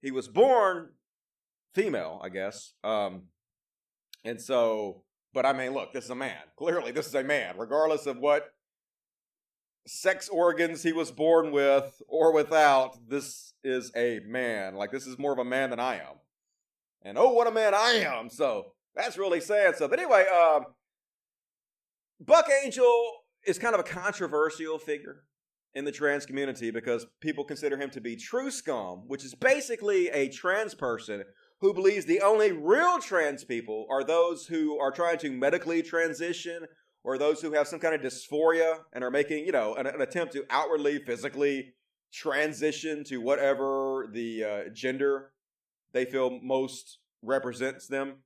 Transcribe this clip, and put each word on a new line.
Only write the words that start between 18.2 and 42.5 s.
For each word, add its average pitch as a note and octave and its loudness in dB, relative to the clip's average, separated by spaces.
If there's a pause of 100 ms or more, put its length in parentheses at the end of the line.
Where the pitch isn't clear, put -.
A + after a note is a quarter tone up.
So, A#2 -2 (220)
that's D3+ -4
really F3+ 0
sad. G3 4
So, D3+ 0
but C4 0
anyway, A#3+ 6
um, E3 6 (1600)
Buck D#4+ 6 (160)
Angel A#3 2 (220)
is F#3 0
kind A#3 -2
of F#3 2
a - -4
controversial D#3+ -4
figure D3 -10 (500)
in C3+ -8
the D3 -4
trans C#3+ -2
community C3 -4
because A#2 -4 (120)
people D3 -6
consider C#3+ -4
him C#3 -6
to C3 -12
be A#2 -8
true B3 -6
scum, G2 -8
which C3+ -10
is C3 -16
basically A3+ 0
a C#3 0
trans G3 -4
person A2 -6 (360)
who G3 2
believes F#3+ 2
the F3+ 2
only G#3+ 6
real C4 4
trans D3+ -2
people A2+ -8
are C3+ 0
those E3+ 0
who D#3 -2
are C#3 0
trying E3+ 0
to D#3 -6
medically D#3+ 0
transition E3 -4 (360)
or C3 -4
those D3+ 2
who D#3+ -6
have D3 2
some E3 -10
kind D#3+ 0
of D3 -4
dysphoria D#3+ 0 (180)
and B2+ -8
are B2 -4
making, D3 0
you F3+ -4
know, A2 0
an, C3 -4
an C#3 -4
attempt E3+ -4
to C#3+ -8
outwardly, D3 0
physically C3+ -4 (400)
transition D3+ -4